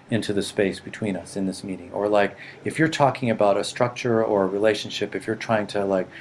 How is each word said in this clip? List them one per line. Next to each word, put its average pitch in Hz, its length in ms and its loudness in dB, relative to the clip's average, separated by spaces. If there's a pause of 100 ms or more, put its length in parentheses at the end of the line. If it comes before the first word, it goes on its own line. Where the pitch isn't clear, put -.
into 107 240 0
the 101 100 0
space 95 360 0
between - 380 -4
us 82 200 -10
in 98 100 -2
this 90 180 -6
meeting. 90 280 -10
Or, 101 160 0
like, 104 280 2 (280)
if - 140 -6
you're 160 80 6
talking 135 420 2
about 104 280 4
a 101 80 0
structure 120 580 0
or 104 220 2
a - 20 2
relationship, 101 680 0
if 95 100 -10
you're 113 80 0
trying 107 340 -2
to, 101 160 -2
like, 95 240 0 (120)